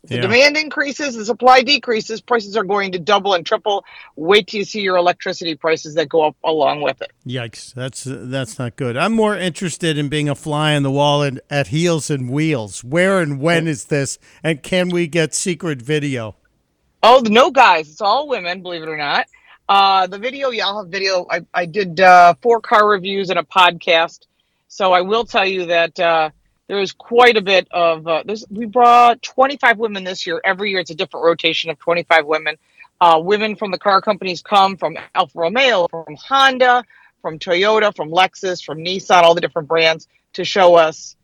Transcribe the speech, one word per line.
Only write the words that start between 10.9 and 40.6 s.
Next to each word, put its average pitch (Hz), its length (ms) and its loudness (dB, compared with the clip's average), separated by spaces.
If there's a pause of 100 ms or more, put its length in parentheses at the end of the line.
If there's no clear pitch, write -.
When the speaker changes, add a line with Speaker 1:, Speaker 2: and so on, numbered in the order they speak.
Speaker 2:
wall 143 320 2
at, 135 160 -6 (100)
at 143 180 -2
Heels 160 400 -2
and 131 220 -4
Wheels. 131 540 -4
Where 180 340 0
and 143 220 -4
when 165 260 0
is 151 200 -6
this? 139 340 -4 (240)
And 156 180 -4
can 180 280 -2
we 175 180 -2
get 156 260 -2
secret 160 480 -6
video? 135 540 -4 (680)
Speaker 1:
Oh, 247 260 6
no 240 220 4
guys. 185 400 2
It's 151 100 -20
all 240 280 0
women, 185 340 -6
believe 165 220 -10
it 160 40 -10
or 156 80 -10
not. 151 300 -2 (420)
Uh, 196 380 4
the 196 120 -12
video, 262 320 -6
yeah, 202 180 -4
I'll 208 160 -8
have 170 40 -18
video. 190 400 -4
I, 175 120 -4 (120)
I 180 140 -4
did, 170 320 -6
uh, 180 440 8
four 233 180 2
car 214 280 4
reviews 196 420 -2
and 175 100 0
a - 20 -10
podcast. 175 840 0 (420)
So 185 240 0
I 180 80 4
will 208 240 -2
tell 196 220 -2
you 185 200 -4
that, 170 320 -2
uh, 165 320 0 (380)
there 196 120 -4
is 190 100 -4
quite 240 460 2
a 208 60 0
bit 185 280 0
of, 165 380 -2
uh, 156 180 -2
there's, 214 240 -10
we 220 160 -10
brought 240 560 4
twenty-five 254 560 0
women 208 240 -6
this 185 240 -10
year. 170 180 -6
Every 196 280 -2
year 185 80 -2
it's 165 100 -10
a 156 60 -12
different 160 280 -6
rotation 165 460 0
of 147 80 -10
twenty-five 170 480 0
women. 156 300 -4 (440)
Uh, 165 220 6
women 208 320 -2
from 202 160 -8
the 180 80 -6
car 196 220 2
companies 185 420 -6
come, 196 340 2
from - 220 -6 (160)
Alfa 160 240 -4
Romeo, 196 500 0
from 160 280 -12
Honda, 254 640 2 (400)
from 160 160 -10
Toyota, 208 560 0
from 156 160 -8
Lexus, 185 540 -2
from 156 140 -12
Nissan, 180 440 2
all 170 140 6
the 170 40 -4
different 160 280 -6
brands 160 400 0 (240)
to 185 120 -8
show 180 300 4